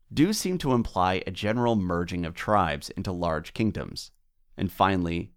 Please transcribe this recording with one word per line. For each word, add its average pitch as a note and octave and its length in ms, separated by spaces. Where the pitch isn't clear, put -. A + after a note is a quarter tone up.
do D#3 200
seem F#3 260
to C3+ 140
imply F#2+ 520
a F#2 60
general A#2 440
merging F2 500
of E2 80
tribes E2+ 560
into F#2+ 220
large E2+ 420
kingdoms, - 580
and G2+ 120
finally, F2+ 680